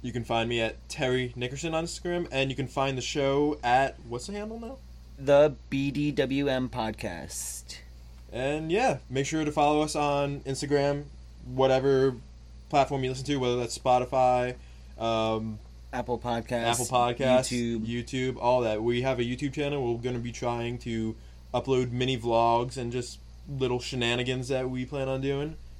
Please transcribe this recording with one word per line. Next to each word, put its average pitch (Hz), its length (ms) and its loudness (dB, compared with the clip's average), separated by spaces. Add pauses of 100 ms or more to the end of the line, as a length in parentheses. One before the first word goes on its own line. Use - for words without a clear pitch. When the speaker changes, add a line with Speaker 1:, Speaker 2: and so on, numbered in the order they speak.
Speaker 1:
You 123 80 -6
can 120 120 -4
find 117 260 0
me 117 120 0
at 110 280 -4
Terry 127 460 0
Nickerson 135 380 -6
on 160 120 0
Instagram, 175 460 -4
and 135 180 0
you 131 60 -4
can 131 120 -4
find 135 300 -2
the 123 60 -6
show 143 600 2
at, 127 440 4
what's 120 200 -8
the 196 60 -8
handle 214 260 -8
now? 233 180 -12 (400)
Speaker 2:
The 143 380 6 (140)
B 139 220 0
D 147 200 0
W 139 360 2
M 127 220 0
Podcast. - 1080 -8 (540)
Speaker 1:
And 147 400 -2
yeah, 208 260 4 (120)
make 135 160 0
sure 156 180 0
to 147 80 0
follow 151 300 4
us 151 140 0
on 143 460 0
Instagram, 143 640 0 (400)
whatever 131 720 4 (540)
platform 139 340 2
you 127 60 0
listen 131 160 -6
to, 143 100 0
whether 123 220 2
that's 120 200 -4
Spotify, 123 760 4 (420)
um, 110 640 0 (320)
Speaker 2:
Apple 120 260 -4
Podcasts, 117 460 -2
Speaker 1:
Apple 117 220 2
Podcasts, 127 640 4
Speaker 2:
YouTube. 117 340 -2
Speaker 1:
YouTube, 120 560 -2
all 123 200 4
that. 107 200 0
We 120 200 2
have 131 180 0
a 123 40 2
YouTube 123 300 -2
channel. 143 400 -2
We're 120 80 -4
gonna 123 180 -2
be 120 120 -6
trying 120 480 -4
to 110 360 -4 (380)
upload 127 380 2
mini 127 260 0
vlogs 117 600 2
and 120 140 -6
just 123 280 -6 (300)
little 127 320 0
shenanigans 123 680 -2
that 127 220 -2
we 127 160 -4
plan 135 240 -4
on 135 100 -2
doing. 139 380 -2 (220)